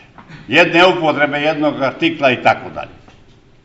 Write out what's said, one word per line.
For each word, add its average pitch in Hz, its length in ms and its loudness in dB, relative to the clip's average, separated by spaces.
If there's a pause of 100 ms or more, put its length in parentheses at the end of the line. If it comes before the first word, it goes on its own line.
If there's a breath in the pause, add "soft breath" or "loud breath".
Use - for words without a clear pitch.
(480 loud breath)
jedne 170 380 4
upotrebe, 147 520 0
jednog 147 440 -2
artikla 127 480 -2
i 117 120 -2
tako 107 320 0
dalje. - 200 -14 (720)